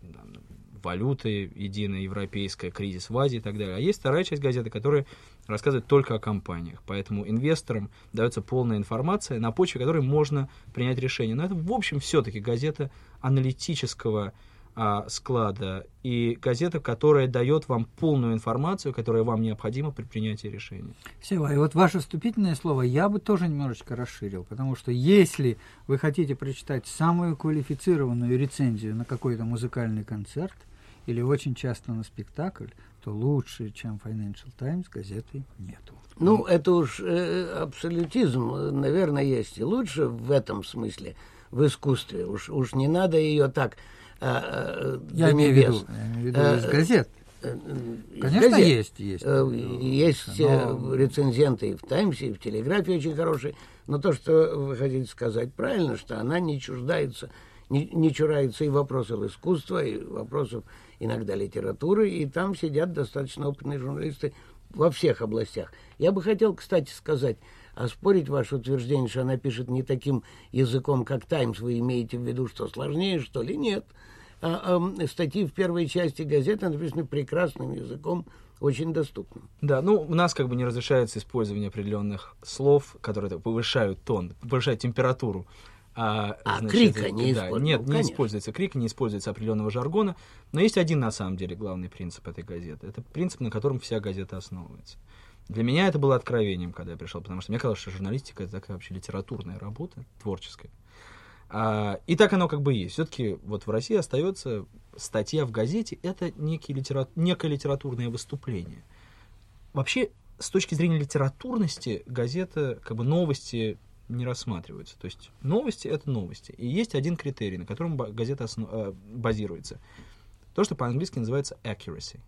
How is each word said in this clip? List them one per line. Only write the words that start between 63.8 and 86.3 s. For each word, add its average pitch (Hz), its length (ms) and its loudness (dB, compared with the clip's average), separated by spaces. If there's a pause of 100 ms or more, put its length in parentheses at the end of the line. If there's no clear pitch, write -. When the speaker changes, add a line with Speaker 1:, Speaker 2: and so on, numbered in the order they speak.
Speaker 3:
во 156 200 4
всех 135 300 0
областях. 110 520 -4 (260)
Я 170 120 4
бы 196 120 -2
хотел, 208 320 2
кстати, 165 360 -2
сказать, 131 460 -2 (380)
оспорить 151 560 2
ваше 139 260 0
утверждение, 127 520 0
что 123 120 -4
она 127 160 0
пишет 120 320 -6
не 127 140 0
таким 131 400 -2 (300)
языком, 127 520 2
как 131 220 -4
«Таймс». 117 340 0
Вы 120 200 -2
имеете 123 380 -2
в 123 80 -6
виду, 123 220 -2
что - 180 -8
сложнее, 147 540 -2
что 123 220 -6
ли? 165 160 -4
Нет. 226 260 0 (580)
А, 175 340 0
ам, 185 200 0 (120)
статьи 180 380 0
в 139 60 -4
первой 175 340 0
части 165 360 -2
газеты 156 460 2
написаны 151 380 -2
прекрасным 143 640 -2
языком, 147 540 -6 (340)
очень 147 320 0
доступным. - 560 -6 (140)
Speaker 1:
Да, 139 200 4
ну, 196 180 6
у 156 140 -4
нас 175 200 2
как 127 140 0
бы 123 80 -2
не 123 80 0
разрешается 123 540 2
использование 104 500 -2
определённых 104 720 -4
слов, 139 580 4
которые 101 300 -4
так 85 120 -6
повышают 113 640 0
тон, 92 380 -2
повышают 127 380 0
температуру. 123 640 0 (480)
А, 107 500 -2